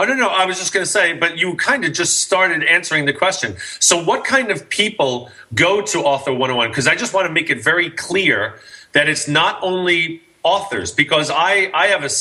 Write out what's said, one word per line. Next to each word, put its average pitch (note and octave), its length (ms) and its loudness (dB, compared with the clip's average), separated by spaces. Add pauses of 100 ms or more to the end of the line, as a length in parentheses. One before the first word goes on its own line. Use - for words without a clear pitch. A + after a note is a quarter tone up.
Oh, G3 40 2
no, B3+ 80 2
no, B3 160 0
I F#3 160 0
was F#3 120 -4
just F#3+ 160 -6
gonna F#3 120 0
say, F3+ 260 2
but E3 260 -2
you F3 200 -4
kinda A3+ 320 0
just - 320 -2
started F3+ 420 2
answering E3 420 2
the C#3+ 60 0
question. B2+ 460 -2 (240)
So E3+ 200 4
what E3+ 220 0
kind B3 260 0
of - 200 -6
people C3+ 600 -2 (240)
go F#3 280 2 (100)
to E3+ 80 0
Author C#3 320 0
One C3 200 0
oh B2+ 40 -2
one? A#2 160 0
'Cause B2 160 0
I D#3 80 4
just A#3+ 180 -4
wanna F#3 160 2 (100)
make D#3+ 100 -2
it B2 120 -2
very E3 280 0
clear B2+ 720 -2 (320)
that D3 160 4
it's D3+ 180 -2
not D#3+ 340 2
only F3 600 0 (200)
authors, E3 520 0
because D3+ 360 2
I, F#3 440 2
I F3 140 2
have F3 180 0
a C3+ 40 -4 (120)